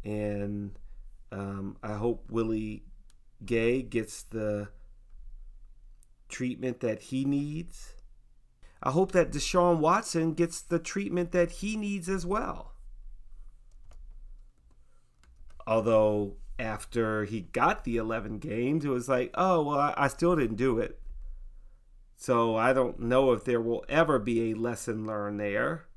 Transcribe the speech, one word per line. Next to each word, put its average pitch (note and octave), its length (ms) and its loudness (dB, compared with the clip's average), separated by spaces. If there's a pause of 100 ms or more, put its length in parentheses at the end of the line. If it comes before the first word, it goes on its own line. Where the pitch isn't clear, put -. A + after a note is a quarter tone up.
And, G#2 720 -4 (540)
um, G2 520 -6
I G#2+ 100 -6
hope A2+ 380 -2
Willie A2 520 -2 (640)
Gay A#2 380 2
gets A2 400 -4
the G#2 460 -4 (1600)
treatment B2 500 -4
that A2+ 240 -2
he C3 220 -2
needs. D3 680 -2 (880)
I - 100 0
hope F#3 200 4
that F3 200 6
Deshaun F3 460 4
Watson E3 560 2
gets E3+ 280 0
the E3+ 180 0
treatment F3 520 -2
that F3 200 4
he G#3+ 240 -6
needs G3+ 340 -4
as F#3 160 -2
well. - 460 -4 (3000)
Although G#2+ 680 4 (240)
after A2 680 -2
he G#2 160 -4
got - 420 2
the A#2 140 0
eleven A2 400 -2
games, B2+ 480 0
it C#3+ 40 0
was B2 200 0
like, B2+ 240 2
"Oh, F3+ 300 4
well, C#3+ 160 2
I, C#3+ 180 2
I C#3 120 4
still F3 260 4
didn't A2+ 220 2
do A#2+ 200 4
it." - 220 -2 (1160)
So A#2 400 2
I A#2 160 4
don't B2+ 280 2
know B2+ 320 6
if A2 120 2
there A#2+ 160 2
will A2+ 300 0
ever D3+ 300 4
be A2+ 320 0
a A2 40 -2
lesson A2 520 -4
learned G#2 320 -4
there. A2+ 580 -2